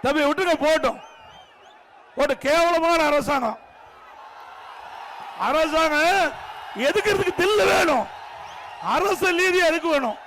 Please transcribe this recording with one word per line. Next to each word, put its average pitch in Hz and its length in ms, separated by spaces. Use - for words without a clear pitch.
தம்பி 294 240
விட்டுங்க, 339 260
போட்டும், 302 340
போட்டு. 285 200
கேவலமான 330 540
அரசாங்கம். 277 480
அரசாங்கம் 311 800
எதுக்குறதுக்கு 392 560
தில்லு 392 320
வேணும், 302 320
அரசு 370 340
நீதி 370 200
எதுக்கு 330 260
வேணும்? 247 300